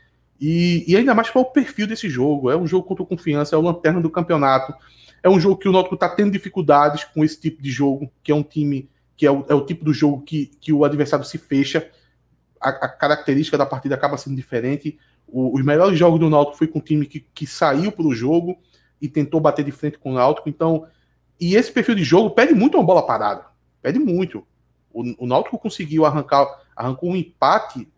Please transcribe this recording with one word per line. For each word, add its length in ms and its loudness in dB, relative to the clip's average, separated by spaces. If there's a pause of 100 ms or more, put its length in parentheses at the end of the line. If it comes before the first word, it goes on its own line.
(400)
E, 460 0
e 120 4
ainda 180 2
mais 140 0
pelo 160 2
perfil 420 -2
desse 220 -8
jogo. 420 0
É 60 2
um 100 -4
jogo 180 -2
contra 180 -6
o 40 -10
Confiança, 480 -2
é 40 4
o 20 4
lanterna 400 0
do 80 -2
campeonato. 640 0 (500)
É 60 -6
um 100 2
jogo 180 2
que 120 -6
o 20 4
Náutico 240 0
tá 140 -2
tendo 220 0
dificuldades 720 0
com 180 -2
esse 160 -2
tipo 220 -8
de 100 -6
jogo, 400 -2 (100)
que 120 -2
é 20 2
um 80 0
time, 460 -6 (260)
que 100 2
é 60 6
o, 160 -2
é 60 2
o 120 2
tipo 200 -8
do 80 2
jogo 280 0
que, 260 -6 (120)
que 140 -4
o 100 2
adversário 400 0
se 140 -12
fecha. 520 -2 (680)
A, 100 -4
a 200 -6
característica 680 -2
da 80 0
partida 300 -6
acaba 220 -2
sendo 180 -10
diferente. 640 -6 (260)
O, 300 0
os 80 2
melhores 340 4
jogos 220 4
do 100 2
Náutico 280 2
foi 100 0
com 120 -6
um 20 -2
time 240 -2
que, 280 -14
que 140 -10
saiu 460 -2
pro 200 -2
jogo 460 -2 (420)
e 60 -6
tentou 320 -2
bater 240 2
de 80 -6
frente 260 -8
com 140 -10
o 40 -4
Náutico. 340 2
Então, 360 -2 (540)
e 160 0
esse 160 2
perfil 240 0
de 80 -2
jogo 280 4
pede 220 4
muito 240 4
uma 60 4
bola 220 4
parada. 400 -4 (360)
Pede 180 -2
muito. 460 -4 (460)
O, 320 -8
o 40 -6
Náutico 300 -2
conseguiu 480 -2
arrancar, 400 0 (300)
arrancou 340 -6
um 60 -4
empate. 720 -2 (100)